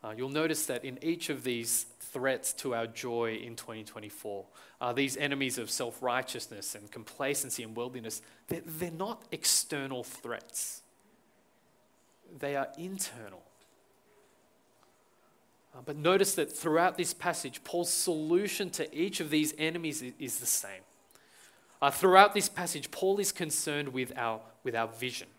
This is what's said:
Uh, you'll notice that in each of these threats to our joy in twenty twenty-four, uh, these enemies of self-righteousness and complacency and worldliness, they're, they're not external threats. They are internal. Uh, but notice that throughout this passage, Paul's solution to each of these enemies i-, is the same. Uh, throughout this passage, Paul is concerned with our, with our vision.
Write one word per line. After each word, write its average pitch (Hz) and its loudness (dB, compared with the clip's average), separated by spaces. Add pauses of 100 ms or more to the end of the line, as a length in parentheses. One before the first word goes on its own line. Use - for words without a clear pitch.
Uh, 110 -8
you'll 131 -4
notice 156 2
that 123 -4
in 131 -8
each 170 -2
of 127 -4
these 117 0 (140)
threats 131 -2
to 127 -4
our 117 0
joy 117 -2
in 117 -10
twenty 110 -12
twenty-four, 104 -10 (340)
uh, 123 0
these 135 2
enemies 139 0
of 110 -6
self-righteousness 123 -2
and 104 -14
complacency 135 -4
and 110 -8
worldliness, 123 -6 (240)
they're, 170 -4
they're 165 -6
not 196 -6
external 135 0
threats. - -8 (1600)
They 143 -2
are 139 -2 (100)
internal. 123 -8 (2250)
Uh, 127 -16
but 147 -6
notice 185 6
that 156 0
throughout 165 4
this 175 0
passage, - -4
Paul's 175 0
solution 175 2
to - -4
each 180 0
of 156 -2
these 151 4
enemies 160 -2
i-, 123 -8
is 127 -4
the 120 -4
same. 98 -2 (960)
Uh, 139 6
throughout 190 10
this 196 2
passage, 160 -4
Paul 196 2
is 196 2
concerned 147 -2
with 127 -2
our, 113 0 (220)
with 120 -2
our 113 2
vision. 117 -6 (120)